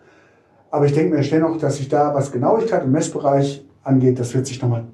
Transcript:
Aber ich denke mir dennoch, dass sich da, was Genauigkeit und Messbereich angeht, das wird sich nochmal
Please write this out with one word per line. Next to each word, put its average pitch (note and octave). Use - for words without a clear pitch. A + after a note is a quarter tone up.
Aber D3
ich C#3
denke E3
mir C#3
dennoch, D#3+
dass -
sich C3+
da, D3
was C3
Genauigkeit F3+
und C3
Messbereich C#3
angeht, B2+
das A#2+
wird C3
sich -
nochmal A#2